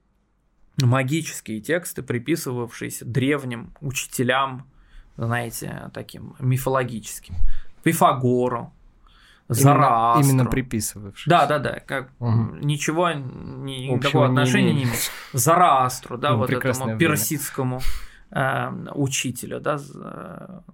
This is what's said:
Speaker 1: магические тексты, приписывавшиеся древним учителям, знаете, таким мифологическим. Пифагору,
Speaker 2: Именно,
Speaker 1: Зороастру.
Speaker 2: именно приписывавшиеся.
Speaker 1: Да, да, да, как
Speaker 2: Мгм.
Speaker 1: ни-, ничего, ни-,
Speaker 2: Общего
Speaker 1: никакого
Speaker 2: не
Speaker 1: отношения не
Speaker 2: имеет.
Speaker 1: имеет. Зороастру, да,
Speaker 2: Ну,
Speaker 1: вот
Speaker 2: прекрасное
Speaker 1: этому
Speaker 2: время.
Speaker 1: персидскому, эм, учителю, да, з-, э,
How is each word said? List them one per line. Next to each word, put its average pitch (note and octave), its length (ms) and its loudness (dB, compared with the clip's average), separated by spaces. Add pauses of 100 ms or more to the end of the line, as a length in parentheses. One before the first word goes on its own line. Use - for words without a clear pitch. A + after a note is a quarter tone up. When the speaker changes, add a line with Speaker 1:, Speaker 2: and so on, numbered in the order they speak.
(760)
Speaker 1:
магические B2+ 840 0
тексты, E3+ 420 -4
приписывавшиеся B2 1000 -6
древним B2+ 760 -2
учителям, C3 840 -2 (500)
знаете, A#2 760 -6
таким A#2 460 -16
мифологическим. B2+ 960 -2 (480)
Пифагору, B2+ 920 2 (760)
Speaker 2:
Именно, A2+ 140 0
Speaker 1:
Зороастру. B2 680 6
Speaker 2:
именно C3 200 4
приписывавшиеся. A2 800 -4
Speaker 1:
Да, E3 180 6
да, D3 120 0
да, B2 260 -6
как C3+ 340 -8
Speaker 2:
Мгм. A#2 420 0
Speaker 1:
ни-, - 120 -4
ничего, D#3+ 380 0
ни-, C3+ 840 -10
Speaker 2:
Общего - 40 0
Speaker 1:
никакого C3+ 300 2
Speaker 2:
не B2+ 40 4
Speaker 1:
отношения C3 420 4
не C#3+ 100 2
Speaker 2:
имеет. B2 60 0
Speaker 1:
имеет. A2+ 220 -4 (220)
Зороастру, C#3 840 4
да, D3 140 0
Speaker 2:
Ну, B2+ 80 2
Speaker 1:
вот B2+ 80 0
Speaker 2:
прекрасное C3 400 -2
Speaker 1:
этому A2 100 -4
Speaker 2:
время. - 20 -2
Speaker 1:
персидскому, C#3+ 840 -2 (500)
эм, C3 640 -4
учителю, C3 640 -4
да, C#3+ 160 -2
з-, C#3 160 -14 (100)
э, - 560 -16 (140)